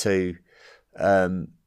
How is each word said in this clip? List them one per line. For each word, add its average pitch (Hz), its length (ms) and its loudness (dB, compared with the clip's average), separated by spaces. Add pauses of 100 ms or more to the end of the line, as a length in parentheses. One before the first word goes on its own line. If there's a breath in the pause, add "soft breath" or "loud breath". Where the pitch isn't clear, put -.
to, 92 320 0 (600 soft breath)
um, 92 520 0 (180)